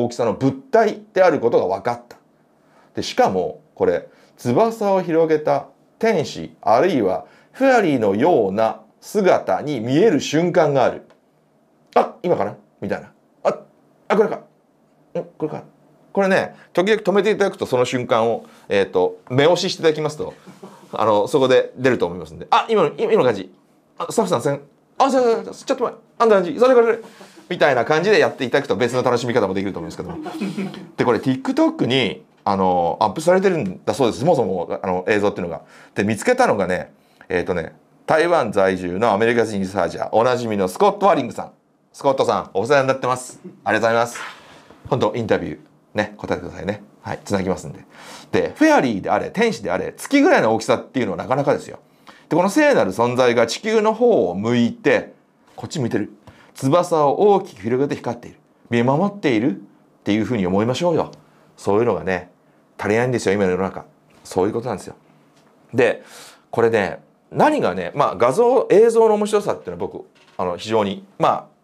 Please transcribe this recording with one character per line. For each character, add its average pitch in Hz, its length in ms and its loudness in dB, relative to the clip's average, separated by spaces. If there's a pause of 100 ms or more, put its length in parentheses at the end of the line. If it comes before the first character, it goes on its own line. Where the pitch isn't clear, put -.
大 117 60 0
き - 60 -14
さ 127 80 -2
の 110 100 0
物 131 200 -2
体 - 480 0 (120)
で 185 100 4
あ 180 60 6
る 139 100 2
こ 113 100 2
と 151 100 2
が 95 180 -2
分 95 60 -10
か 120 100 -2
っ - 140 -14
た。 - 100 -20 (760)
で、 107 80 -6
し - 120 -10
か 247 140 2
も、 90 320 -4 (140)
こ 92 120 -2
れ、 87 200 0 (300)
翼 202 560 0
を 185 80 0
広 165 260 0
げ 156 120 2
た 143 280 -2 (320)
天 208 260 0
使、 82 360 -12
あ 113 180 2
る 180 120 2
い 135 100 0
は 92 240 -2 (260)
フ 262 140 -2
ェ 262 100 4
ア 226 60 4
リ 156 140 0
ー 120 40 0
の 101 160 0
よ 123 340 2
う - 20 -4
な 110 300 -2 (200)
姿 139 600 0
に 139 180 -6
見 127 180 -2
え 220 140 6
る 143 100 2
瞬 165 320 0
間 156 200 2
が 127 120 4
あ 92 60 2
る。 - 120 -10 (920)
「あ、 - 260 0
今 175 160 0
か 98 80 -2
な？」 117 100 -8 (240)
み 104 80 -8
た 95 100 -4
い 76 40 -10
な。 - 100 -20 (320)
「あ、 - 160 -2 (480)
あ、 202 80 0
こ 208 80 4
れ 131 60 -2
か。 117 60 -8
ん？ - 80 -12 (680)
こ - 140 -8 (140)
れ 151 80 -4
か。」 - 140 -12 (500)
こ 196 80 0
れ 190 80 2
ね、 165 260 0 (180)
時 190 160 0
々 214 120 0
止 220 100 -2
め 202 100 2
て 208 80 0
い 190 80 0
た 196 80 2
だ 190 60 -2
く - 80 -12
と - 80 -6
そ 131 100 -2
の 123 80 2
瞬 123 220 -4
間 113 240 2
を、 - 140 -6 (240)
え 98 140 2
ー - 60 -8
と、 - 300 0 (100)
目 135 160 4
押 175 100 4
し 175 140 -2
し - 60 -6
て - 60 -14
い - 20 -6
た 160 60 4
だ 151 40 2
き 156 80 -8
ま 147 80 -4
す - 80 -14
と、 85 160 -10 (580)
あ 107 140 -2
の、 104 220 2
そ 151 100 0
こ 131 100 2
で 123 300 2
出 127 140 2
る 104 80 0
と 87 80 0
思 87 80 -8
い - 20 -12
ま 82 80 -12
す 78 80 -18
ん 80 60 -14
で。 87 100 -14
「あ、 220 200 2
今 208 140 2
の、 143 140 0
今、 202 160 -2
今 190 80 4
の - 20 4
感 120 120 2
じ。 - 180 -12 (460)
あ、 170 100 -8
ス 151 60 -8
タ 226 80 2
ッ - 20 -6
フ 175 60 -4
さ 143 60 0
ん、 117 40 -4
せ 143 100 0
ん、 139 100 -6 (360)
あ、 269 140 2
そ 262 80 2
う、 254 40 2
そ 233 60 2
う、 202 160 -2
そ - 60 -14
う、 - 20 -12
ち - 180 -6
ょ 262 40 -2
っ - 20 -10
と 254 60 -6
前。 - 100 -2 (240)
あ 233 80 2
ん 226 40 6
な 208 80 6
感 180 80 0
じ。 175 140 -4
そ 247 80 4
れ、 262 60 6
こ 240 80 6
れ、 233 60 4
こ 220 60 2
れ」 - 60 -6 (500)
み - 100 -4
た 156 120 4
い 127 40 2
な 117 100 2
感 156 180 2
じ 208 60 0
で 196 80 4
や 127 120 4
っ - 60 -10
て 131 100 -6
い 117 40 -4
た 151 80 2
だ 139 60 0
く - 40 -14
と - 80 0
別 120 180 0
の 127 100 0
楽 123 160 2
し 123 80 -6
み 117 60 -2
方 110 140 2
も 95 60 -2
で 98 80 -2
き 101 40 -2
る 92 80 -6
と 87 60 -10
思 85 60 -10
う - 20 -12
ん - 20 -12
で - 20 -14
す - 60 -16
け 82 60 -8
ど 87 60 -14
も。 85 80 -12 (800)
で、 120 80 0
こ 117 80 4
れ 104 60 0
TikTok 311 640 -2
に、 180 400 0 (180)
あ 101 120 0
の、 90 440 0
ア 107 80 2
ッ - 40 0
プ 156 100 -8
さ 175 120 4
れ 190 80 2
て 196 80 2
る 175 80 0
ん 98 280 -6
だ 107 80 -2
そ 131 120 0
う - 20 4
で 98 60 0
す。 95 80 -8
そ 135 40 -2
も 170 100 4
そ 123 80 2
も、 95 380 -6
あ 98 60 -8
の、 90 200 -2
映 104 120 2
像 101 80 2
っ 98 60 -2
て 104 80 -10
い - 20 -6
う 85 40 -6
の 85 40 -10
が。 73 100 -12 (320)
で、 107 100 -2
見 107 120 0
つ 98 80 -8
け 247 120 2
た 254 120 2
の 120 100 0
が 95 80 0
ね、 90 280 -4 (360)
え 87 120 -2
ー - 20 -2
と 90 100 -2
ね、 82 220 -8 (320)
台 160 200 2
湾 143 240 2
在 95 240 2
住 90 220 -6
の 113 140 2
ア 98 80 2
メ 113 80 2
リ 117 80 2
カ 113 100 2
人 104 160 -4
リ 95 60 -4
サ 95 160 -2
ー 85 60 0
チ 85 100 -10
ャ - 60 -6
ー、 - 80 -8
お 110 100 4
な 127 120 2
じ 120 120 -4
み 107 100 -4
の 95 100 0
ス - 120 -6
コ 202 80 4
ッ 202 100 0
ト・ 196 80 0
ワ 196 80 6
リ 269 80 -2
ン 117 60 -6
グ - 60 -12
さ 87 100 -10
ん。 - 80 -20 (420)
ス - 80 -20
コ 139 80 0
ッ 131 60 4
ト 127 100 2
さ 104 140 2
ん、 - 140 -8
お 98 120 -2
世 143 80 2
話 139 80 6
に 127 60 0
な 131 80 2
っ 135 40 -8
て 135 60 -6
ま 123 120 0
す。 - 220 -16 (240)
あ 101 80 -2
り 107 80 2
が 113 80 2
と 113 60 2
う - 0 -
ご 117 60 2
ざ - 20 4
い 120 40 0
ま - 20 -4
す。 - 120 -12 (680)
今 127 80 0
度 - 180 0
イ 120 60 -4
ン 104 60 -6
タ 98 100 2
ビ 82 100 -6
ュ 78 60 -8
ー、 - 60 -16 (340)
ね、 104 220 -4
答 101 180 -6
え 90 40 -4
て 90 60 -10
く 85 60 -14
だ - 60 -18
さ 85 60 -14
い 82 40 -10
ね。 104 180 -6 (180)
は 101 140 -8
い、 - 100 -10
つ - 80 -8
な 98 80 0
ぎ 95 80 -4
ま 87 80 -2
す 80 100 -14
ん 69 60 -14
で。 - 120 -20 (460)
で、 185 240 0
フ 302 100 2
ェ 302 100 6
ア 262 40 4
リ 135 180 0
ー - 40 -8
で - 80 -6
あ 101 100 2
れ、 - 120 -6
天 220 200 -2
使 - 120 -10
で 85 80 -4
あ 95 60 0
れ、 85 200 -6
月 277 240 0
ぐ 330 80 4
ら 254 100 4
い - 20 2
の 113 120 2
大 110 60 0
き - 40 -10
さ 123 120 2
っ - 100 -4
て - 140 -6
い 117 40 0
う - 40 -4
の 92 60 -4
は 82 40 -8
な 95 80 -8
か 123 100 -2
な 139 80 0
か 135 100 2
で 98 60 -4
す - 80 -18
よ。 - 120 -16 (500)
で、 147 60 -2
こ 175 80 2
の 196 60 0
聖 240 240 4
な 113 120 4
る 95 60 -2
存 120 260 0
在 123 180 4
が 117 120 4
地 - 120 -6
球 220 220 0
の 214 120 2
方 202 360 2
を 87 60 -6
向 113 200 0
い 156 180 2
て、 117 400 0 (420)
こ - 100 -14
っ - 40 -10
ち 170 100 -8
向 120 80 -2
い - 20 -4
て 117 80 -2
る。 104 160 -6 (400)
翼 156 540 2
を 196 260 4
大 190 80 2
き - 140 -14
く 92 80 -18
広 127 180 0
げ 143 60 0
て 135 80 -6
光 120 200 -8
っ - 40 -16
て - 100 -20
い - 20 -20
る。 - 60 -20 (320)
見 117 140 2
守 156 300 2
っ - 40 -16
て 135 180 0
い 107 40 2
る 113 180 0
っ - 20 -14 (440)
て 101 100 0
い 107 60 2
う 104 60 -2
ふ 120 80 -4
う 117 40 -2
に 92 100 0
思 98 160 2
い - 20 -2
ま 123 100 -2
し 170 80 -6
ょ 175 100 0
う - 20 0
よ。 92 160 -2 (460)
そ 101 200 0
う - 20 4
い 120 40 4
う - 20 0
の 110 80 2
が 82 100 -6
ね、 90 280 -4 (460)
足 - 120 -4
り 107 60 2
な 120 100 2
い - 20 -2
ん 131 40 -2
で 117 80 0
す - 80 -4
よ、 95 60 2
今 101 120 0
の 92 60 2
世 90 60 0
の 95 60 -2
中。 85 220 -8 (380)
そ 92 200 -2
う 101 40 2
い 113 40 -2
う - 20 -4
こ 113 80 -6
と 127 60 -8
な 107 80 -6
ん - 20 -8
で - 60 -14
す - 40 -20
よ。 - 80 -16 (800)
で、 117 300 2 (480)
こ 120 100 -2
れ 117 80 6
ね、 98 320 0 (300)
何 269 280 2
が 104 140 0
ね、 87 220 -6
ま 139 160 0
あ、 - 40 -8
画 120 180 2
像、 240 360 2
映 220 200 6
像 226 180 4
の 214 80 2
面 208 120 -2
白 208 140 0
さ 147 120 -4
っ - 20 -12
て - 140 -16
い 87 40 -8
う 85 40 -12
の 101 60 -8
は 90 80 -6
僕、 - 140 -14 (320)
あ 95 80 -4
の、 87 120 -4
非 101 120 -12
常 110 140 2
に、 98 220 -6 (120)
ま 156 120 2
あ、 101 160 -2 (180)